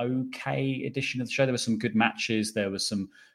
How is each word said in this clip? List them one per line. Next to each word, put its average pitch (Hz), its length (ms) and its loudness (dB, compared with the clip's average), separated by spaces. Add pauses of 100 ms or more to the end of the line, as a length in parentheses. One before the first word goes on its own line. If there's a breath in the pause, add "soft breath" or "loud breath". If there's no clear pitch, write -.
okay 131 840 -2
edition 131 340 -4
of 120 60 -2
the - 60 -8
show. 139 120 4
There 131 80 2
were 120 60 0
some 113 200 0
good 110 160 -2
matches. 110 600 2
There 101 160 2
were 98 80 -4
some 98 320 -2 (240 soft breath)